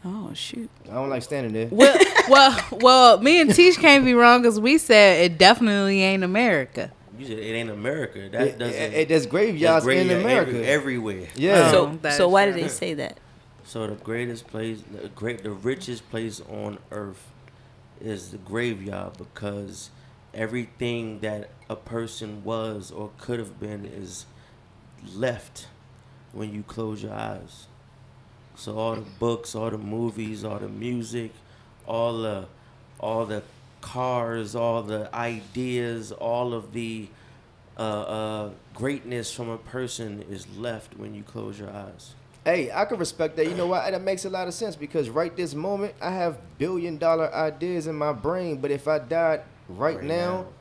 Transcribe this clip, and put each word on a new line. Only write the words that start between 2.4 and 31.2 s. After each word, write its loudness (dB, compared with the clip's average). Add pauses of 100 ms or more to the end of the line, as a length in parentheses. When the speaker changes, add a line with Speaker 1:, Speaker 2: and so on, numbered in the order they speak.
Speaker 3:
well, 10
me 6
and 6
Teach 8
can't 8
be 4
wrong 8
'cause 4
we 4
said 8
it 2
definitely 6
ain't 2
America. 0 (280)
Speaker 4:
You -14
said -8
it -8
ain't -4
America. -6
That -4
Speaker 2:
It, -4
Speaker 4:
doesn't. -4
Speaker 2:
it, -6
it, 0
there's 2
graveyards 2
Speaker 4:
That's 4
Speaker 2:
in 4
Speaker 4:
graveyard 2 (260)
Speaker 2:
America. -4
Speaker 4:
every-, -2
everywhere. -2
Speaker 2:
Yeah. 6
Speaker 1:
So, 6
Speaker 3:
Oh, -8
that -2
Speaker 1:
so 4
Speaker 3:
is 4
Speaker 1:
why 6
Speaker 3:
true. -2
Speaker 1:
do -4
they -4
say -6
that? -8 (460)
Speaker 4:
So -8
the -6
greatest -8
place, -8
the -14
great, -8
the -8
richest -8
place -8 (100)
on -10 (120)
earth -12 (720)
is -10
the -16
graveyard -8
because -12 (420)
everything -8
that -8 (180)
a -8
person -12
was -8
or -12
could -8
have -12
been -10
is -14 (880)
left -8 (680)
when -12
you -10
close -8
your -10
eyes. -12 (920)
So -12
all -2
the -10
books, -4
all -4
the -6
movies, -6
all -8
the -10
music, -8 (540)